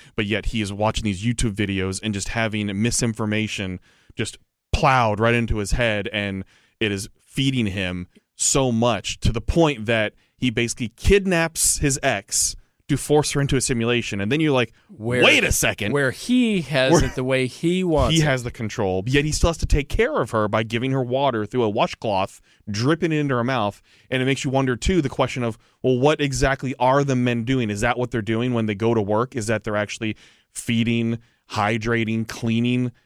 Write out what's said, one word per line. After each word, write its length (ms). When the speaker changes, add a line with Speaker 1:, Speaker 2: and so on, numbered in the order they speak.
Speaker 1:
but 80
yet 220
he 160
is 100
watching 320
these 200
YouTube 300
videos 480
and 120
just 140
having 520
misinformation 1000
just 220
plowed 480
right 140
into 240
his 140
head, 400
and 320
it 120
is 180
feeding 460
him 400
so 360
much 480
to 120
the 100
point 420
that 300
he 100
basically 480
kidnaps 840
his 240
ex 540
to 100
force 320
her 100
into 160
a 40
simulation. 600
And 100
then 100
you're 120
like, 200
Speaker 2:
Where, 300
Speaker 1:
"Wait 200
a 80
second." 400
Speaker 2:
where 180
he 520
has 300
Speaker 1:
Where 120
Speaker 2:
it 100
the 100
way 220
he 380
wants 320
Speaker 1:
he 40
Speaker 2:
it. 40
Speaker 1:
has 180
the 80
control, 560
yet 180
he 80
still 160
has 100
to 80
take 220
care 320
of 120
her 160
by 160
giving 260
her 120
water 440
through 160
a 80
washcloth, 680
dripping 420
it 80
into 140
her 100
mouth. 360
And 100
it 60
makes 180
you 60
wonder, 260
too, 240
the 80
question 340
of, 140
well, 140
what 240
exactly 600
are 220
the 140
men 280
doing? 260
Is 100
that 180
what 120
they're 100
doing 320
when 140
they 80
go 180
to 80
work? 360
Is 100
that 180
they're 120
actually 400
feeding, 640
hydrating, 760
cleaning 640